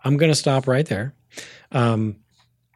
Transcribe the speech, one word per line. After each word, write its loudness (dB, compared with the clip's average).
I'm 2
gonna 4
stop 0
right 0
there. -6
Um, 0